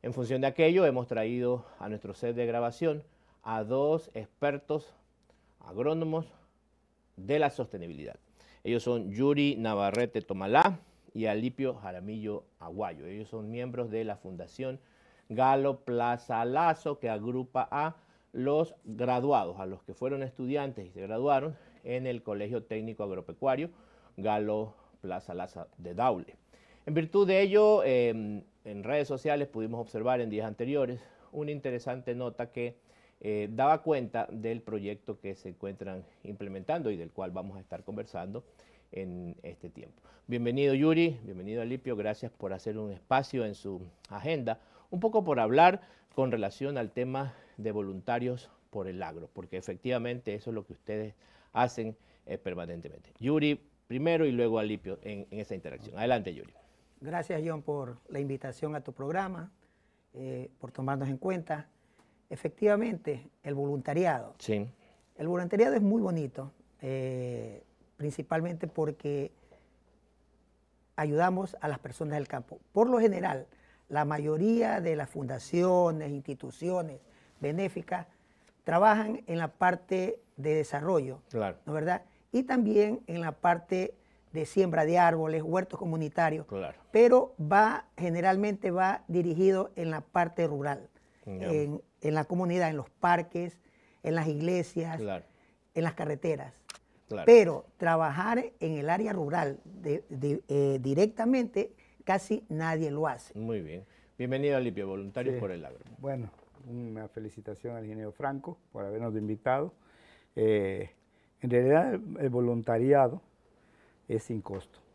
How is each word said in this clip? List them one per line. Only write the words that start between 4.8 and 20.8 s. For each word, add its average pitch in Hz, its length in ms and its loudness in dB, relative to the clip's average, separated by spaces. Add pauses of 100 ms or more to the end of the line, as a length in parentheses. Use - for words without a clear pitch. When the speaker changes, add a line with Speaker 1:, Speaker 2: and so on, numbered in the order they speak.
Speaker 1:
agrónomos 160 640 -2 (880)
de 110 240 0
la 143 100 4
sostenibilidad. 85 680 -8 (460)
Ellos 117 180 0
son 117 300 -2
Yuri 143 460 2
Navarrete 110 680 0
Tomalá 123 560 2 (340)
y 110 140 -2
Alipio 123 480 -2
Jaramillo 104 680 -8 (140)
Aguayo. 85 460 -8
Ellos 101 240 -12
son 110 220 -10
miembros 120 400 -6
de 113 120 -2
la 104 140 -4
Fundación 98 600 -10 (500)
Galo 131 520 2
Plaza 120 640 -2
Lazo, 156 520 0
que 123 140 -6
agrupa 123 580 -4
a 156 260 -2 (380)
los 143 400 0 (100)
graduados, 120 760 0
a 95 80 -8
los 95 160 -12
que - 100 -16
fueron 135 300 -6
estudiantes 127 640 -6